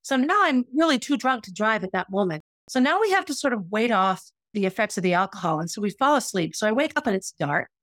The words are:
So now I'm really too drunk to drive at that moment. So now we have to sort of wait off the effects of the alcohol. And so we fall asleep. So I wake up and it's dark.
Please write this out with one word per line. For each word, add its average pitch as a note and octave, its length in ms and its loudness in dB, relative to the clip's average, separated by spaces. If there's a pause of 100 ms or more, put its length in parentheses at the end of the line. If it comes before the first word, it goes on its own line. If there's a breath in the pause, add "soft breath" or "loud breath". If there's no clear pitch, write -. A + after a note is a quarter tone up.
So C4+ 140 -2
now E4 260 2
I'm C4 240 2 (100)
really D#4 220 4
too C#4+ 180 -2
drunk B3+ 280 -2
to F#3 100 -16
drive G#3+ 280 0
at F#3+ 100 -8
that F#3 180 -4
moment. F#3 340 -2 (240)
So B3+ 100 -2
now D4+ 220 2
we G#4+ 120 2
have F#4+ 120 2
to C#4+ 100 -6
sort B3+ 200 -2
of F#3 160 -8
wait A3 200 0
off F#3+ 320 2 (300)
the G3+ 140 0
effects G#3 320 -2
of F3+ 40 -2
the F3+ 120 2
alcohol. F3 460 0
And E3+ 100 -6
so G#3+ 100 -10
we G3+ 120 -2
fall C#4 220 2
asleep. F#3 400 -2
So G#3+ 140 0
I G#3+ 40 2
wake D4 220 0
up D4 120 -2
and G3 100 2
it's - 160 -6
dark. - 380 -2 (120)